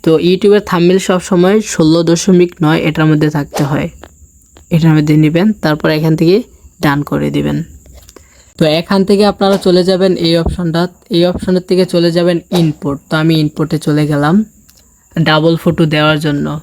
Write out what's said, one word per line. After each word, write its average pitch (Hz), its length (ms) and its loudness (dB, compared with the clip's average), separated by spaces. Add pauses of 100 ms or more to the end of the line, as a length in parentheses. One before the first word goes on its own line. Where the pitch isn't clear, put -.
তো 165 60 2 (160)
YouTube-এর 196 440 2
থাম্বনেল 180 380 2
সবসময় 185 480 0 (160)
ষোলো 165 280 2 (100)
দশমিক 175 400 2 (140)
নয় 160 240 2
এটার 156 220 0
মধ্যে 151 260 2
থাকতে 147 340 -6
হয়, 147 180 -4 (880)
এটার 160 220 2
মধ্যে 151 180 2 (100)
নেবেন, 165 220 0 (180)
তারপর 151 240 -2 (100)
এখান 160 220 0
থেকে 170 160 4 (480)
ডান 143 140 0 (120)
করে 147 260 -4
দিবেন। 147 220 -4 (1000)
তো 170 60 2 (160)
এখান 190 280 -2
থেকে 202 140 2 (100)
আপনারা 196 240 0 (100)
চলে 180 220 2
যাবেন 190 240 0 (140)
এই 165 160 0
অপশনটা, 170 400 -2 (340)
এই 170 140 2
অপশনের 180 380 -2
থেকে 185 160 2 (100)
চলে 170 220 2
যাবেন 175 200 0 (260)
ইম্পোর্ট। 147 360 -4 (100)
তো - 140 -6
আমি 160 120 2 (100)
ইম্পোর্টে 151 320 -4 (100)
চলে 151 240 0
গেলাম 147 240 0 (920)
ডাবল 156 340 2
ফটো 170 220 0 (100)
দেওয়ার 151 320 2
জন্য। 147 200 -4 (160)